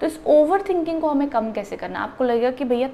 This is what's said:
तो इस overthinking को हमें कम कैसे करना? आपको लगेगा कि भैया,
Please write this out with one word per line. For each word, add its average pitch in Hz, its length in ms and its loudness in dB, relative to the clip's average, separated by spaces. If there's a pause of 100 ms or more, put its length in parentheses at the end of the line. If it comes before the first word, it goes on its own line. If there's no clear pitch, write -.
तो 320 60 -2
इस 311 200 -6
overthinking 330 760 4
को 320 60 0
हमें 285 220 0
कम 220 220 -2
कैसे 202 260 -8
करना? 185 220 -8
आपको 220 240 -4
लगेगा 240 280 2
कि 254 120 -6
भैया, 247 300 0